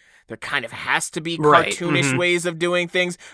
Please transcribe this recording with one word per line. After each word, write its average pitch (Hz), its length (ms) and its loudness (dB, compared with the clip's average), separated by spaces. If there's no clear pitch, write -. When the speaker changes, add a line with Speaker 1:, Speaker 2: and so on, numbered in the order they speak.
Speaker 1:
there 113 100 -12
kind 135 280 -6
of - 60 -16
has 139 400 -2
to 170 100 -6
be 165 160 -6
Speaker 2:
Right. 151 360 6
Speaker 1:
cartoonish 151 360 0
Speaker 2:
Mm-hmm. 131 80 2
Speaker 1:
ways 175 280 2
of 170 140 -4
doing 175 300 0
things. 180 280 -2